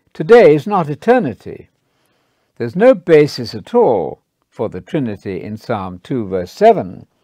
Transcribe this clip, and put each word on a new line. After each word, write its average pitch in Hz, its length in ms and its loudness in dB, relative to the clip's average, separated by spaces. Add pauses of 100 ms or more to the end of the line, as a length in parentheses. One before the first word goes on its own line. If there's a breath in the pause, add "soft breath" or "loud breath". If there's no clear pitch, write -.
(140)
Today 175 400 6
is 151 140 -4
not 190 200 -2
eternity. 151 800 -4 (880)
There's 117 180 -8
no 240 180 4
basis 151 640 0
at - 180 -16
all 123 480 0 (300)
for 110 180 -6
the 90 120 -14
Trinity 104 600 -8
in 107 160 -12
Psalm 95 400 -8
two, 117 300 -8
verse 92 240 -6
seven. 185 560 0 (160)